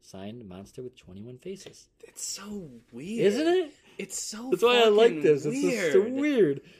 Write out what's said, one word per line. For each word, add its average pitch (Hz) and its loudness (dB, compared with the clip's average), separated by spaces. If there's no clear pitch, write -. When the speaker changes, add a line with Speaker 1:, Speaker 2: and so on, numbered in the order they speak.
Speaker 1:
Signed, 104 -16
Monster 98 -16
with 123 -16
twenty-one 107 -20
Faces." - -18
Speaker 2:
It's - -16
so 202 -12
weird. 170 -4
Speaker 1:
Isn't 240 0
it? 349 0
Speaker 2:
It's - -10
so 226 -12
Speaker 1:
That's 180 0
why 240 6
I 226 6
like 214 6
Speaker 2:
fucking 156 -2
Speaker 1:
this. 147 4
It's 269 -2
just 214 0
so 190 6
Speaker 2:
weird. 240 -4
Speaker 1:
weird. 254 2